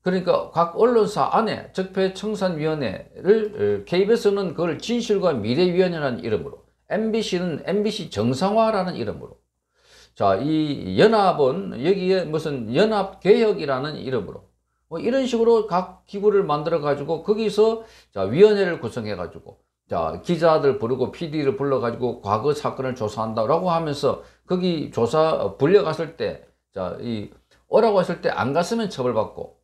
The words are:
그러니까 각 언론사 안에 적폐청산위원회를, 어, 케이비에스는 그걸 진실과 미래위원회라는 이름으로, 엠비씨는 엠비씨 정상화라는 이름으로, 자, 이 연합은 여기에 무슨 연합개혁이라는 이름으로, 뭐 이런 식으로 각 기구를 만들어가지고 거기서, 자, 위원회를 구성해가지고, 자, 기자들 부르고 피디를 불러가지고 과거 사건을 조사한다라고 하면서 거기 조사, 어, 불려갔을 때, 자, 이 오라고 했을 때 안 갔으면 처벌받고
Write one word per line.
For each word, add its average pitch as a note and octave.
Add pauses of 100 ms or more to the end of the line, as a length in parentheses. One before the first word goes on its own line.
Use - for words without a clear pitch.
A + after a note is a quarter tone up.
그러니까 F3+
각 E3
언론사 G#3+
안에 G3
적폐청산위원회를, F#3
어, -
케이비에스는 G3+
그걸 D#3
진실과 G#3
미래위원회라는 D3
이름으로, F#2 (240)
엠비씨는 G3
엠비씨 G3+
정상화라는 F#3
이름으로, G2+ (760)
자, G2
이 C3+
연합은 E3+
여기에 F#3
무슨 C#3+
연합개혁이라는 F#3+
이름으로, A2+ (460)
뭐 E3
이런 B3
식으로 A3+
각 F3+
기구를 G3
만들어가지고 D3+
거기서, A3 (300)
자, G2
위원회를 F#3
구성해가지고, G#2 (300)
자, E2
기자들 D3+
부르고 B2+
피디를 D3
불러가지고 A#2+
과거 A2
사건을 B2+
조사한다라고 A2+
하면서 D3 (240)
거기 F3+
조사, D#3
어, -
불려갔을 D#3+
때, F#2 (280)
자, F#2
이 A2 (360)
오라고 G#3+
했을 F3
때 -
안 A#2
갔으면 F#3+
처벌받고 A2+